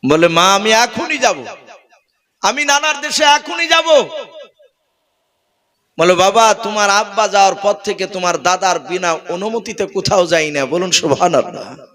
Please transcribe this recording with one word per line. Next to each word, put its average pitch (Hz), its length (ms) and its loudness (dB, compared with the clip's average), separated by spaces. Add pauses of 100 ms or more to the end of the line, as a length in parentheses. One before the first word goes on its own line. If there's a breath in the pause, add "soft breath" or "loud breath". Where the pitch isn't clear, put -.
বলে, 156 240 4
"মা, 170 180 2 (100)
আমি 214 160 0
এখনই 247 460 0
যাব, 226 200 0 (1040)
আমি 269 240 -2
নানার 294 360 0
দেশে 294 220 -4
এখনই 302 440 0
যাব।" 330 200 2 (2000)
বলে, 175 180 4
"বাবা, 202 380 4
তোমার 208 360 -2
আব্বা 208 380 0
যাওয়ার 196 280 4
পর 202 180 -2
থেকে 190 340 -6
তোমার 180 340 -2
দাদার 180 380 0
বিনা 180 300 -4 (200)
অনুমতিতে 214 560 -6
কোথাও 190 400 0
যাই 160 260 0
না।" 147 140 -4
বলুন 175 260 -4
সুবহানাল্লাহ। 156 760 0 (280)